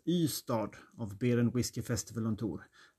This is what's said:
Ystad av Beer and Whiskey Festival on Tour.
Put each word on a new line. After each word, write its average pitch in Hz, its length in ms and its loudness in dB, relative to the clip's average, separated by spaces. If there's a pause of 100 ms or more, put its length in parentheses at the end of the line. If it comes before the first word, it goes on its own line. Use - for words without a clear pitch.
Ystad 139 600 0 (300)
av 101 200 -8
Beer 120 200 4
and 120 160 4
Whiskey 120 280 -2
Festival 113 440 -4
on 110 100 0
Tour. 98 280 -4 (340)